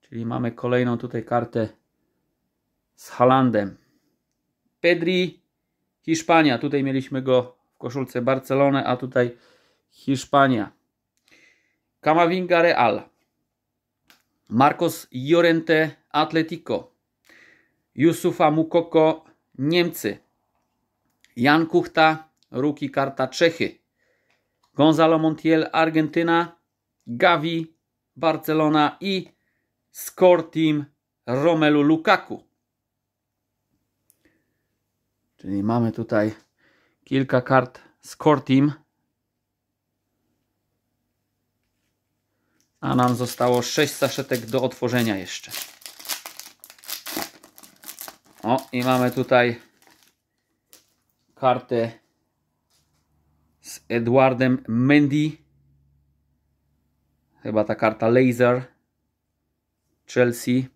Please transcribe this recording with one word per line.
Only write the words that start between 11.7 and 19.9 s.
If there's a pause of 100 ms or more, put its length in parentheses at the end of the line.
Kamavinga,
Real. (1500)
Marcos
Llorente, (200)
Atletico. (1000)
Yusufa
Mukoko, (340)
Niemcy. (1160)